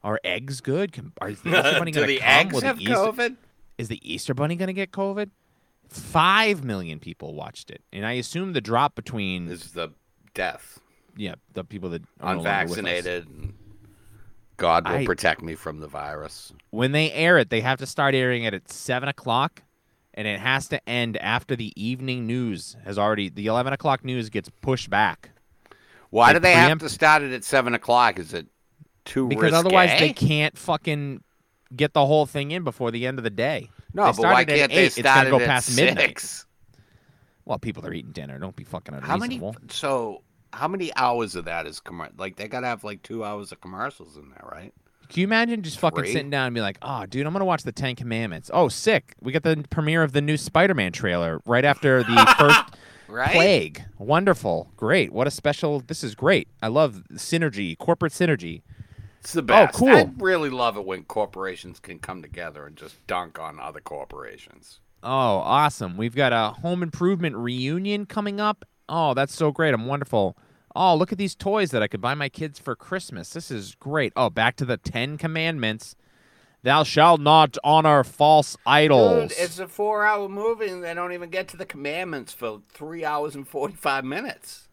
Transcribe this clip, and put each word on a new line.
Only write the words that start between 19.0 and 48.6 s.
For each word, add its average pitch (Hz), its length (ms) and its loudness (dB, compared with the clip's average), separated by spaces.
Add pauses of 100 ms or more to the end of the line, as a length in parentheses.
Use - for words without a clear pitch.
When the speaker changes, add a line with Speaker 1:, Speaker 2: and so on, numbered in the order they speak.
Speaker 1:
o'clock, 131 520 -2 (540)
and 107 120 -6
it 101 120 -4
has 131 300 -2
to - 200 -6
end 120 280 -4
after 120 380 -4
the 113 160 -10 (100)
evening 127 440 -6
news 117 500 -6 (100)
has 98 120 -8
already, 104 320 0
the 101 160 -10
eleven 123 280 0
o'clock 139 300 -2
news 127 260 -6
gets 101 200 -8 (120)
pushed 131 280 -4
back. 101 400 0 (800)
Speaker 2:
Why 117 240 8
Speaker 1:
They 170 60 4
Speaker 2:
do 170 40 -2
they 180 100 8
have 170 120 10
Speaker 1:
preempt 160 180 2
Speaker 2:
to 151 60 -6
start 151 320 4
it 135 120 -4
at 117 100 -10
seven 123 320 2
o'clock? 120 420 2
Is 80 160 -12
it 82 140 -8 (580)
too 131 220 -2
Speaker 1:
Because - 260 2
otherwise 180 360 4 (100)
they - 100 4
Speaker 2:
risque? - 180 -2
Speaker 1:
can't 151 300 0
fucking 147 680 -6 (520)
get 147 180 0
the 147 140 4
whole 151 180 4
thing 143 260 -8
in 180 120 -6
before 127 260 -4
the 117 160 -6
end 131 140 -4
of 117 40 -10
the 113 60 -2
day. 117 400 -4 (260)
Speaker 2:
No, 196 100 2
Speaker 1:
They 143 80 6
Speaker 2:
but - 60 -4
why 180 100 4 (140)
Speaker 1:
started 151 100 -2
at 143 40 4
Speaker 2:
can't 143 140 2
they 156 60 2
Speaker 1:
eight. 190 100 6
It's - 80 -2
gonna 123 140 4
Speaker 2:
start 135 180 8
it - 40 0
Speaker 1:
go 131 80 6
Speaker 2:
at 120 80 2
Speaker 1:
past 127 280 0
midnight. 131 320 2 (120)
Speaker 2:
six? - 260 -14 (1000)
Speaker 1:
Well, - 140 -6
people 107 260 -10
are 85 80 -10
eating 76 180 -12
dinner. 69 280 -14
Don't 92 160 -12
be - 80 -16
fucking - 380 -14
Speaker 2:
How 143 160 -4
many, 240 180 -6
Speaker 1:
unreasonable. 113 200 -10 (140)
Speaker 2:
so 123 520 -4 (320)
how 143 140 -6
many 180 280 -6
hours 120 400 -2
of 85 100 -8
that 82 200 -6
is 76 140 -14
commer-, 82 400 -14
like, 95 160 -10
they 107 120 -14
gotta 123 200 -8
have, 117 160 -6
like, 104 180 -12
two 113 220 -12
hours 104 280 -10
of 87 80 -20
commercials 92 580 -12
in 71 120 -20
there, - 220 -20
right? - 200 -18 (380)
Speaker 1:
Can - 120 -6
you - 40 2
imagine 226 380 -2
just 156 160 -12
fucking 165 240 0
Speaker 2:
Three? 101 100 -2
Speaker 1:
sitting 143 160 -4
down 139 160 -2
and 120 100 -4
be 117 60 -2
like, 101 220 -4
"Oh, 120 240 -8
dude, 131 180 -6
I'm 156 80 -6
gonna 196 120 -2
watch 170 180 -2
the - 80 -8
Ten 127 240 -6
Commandments. 113 580 -6
Oh, 165 140 4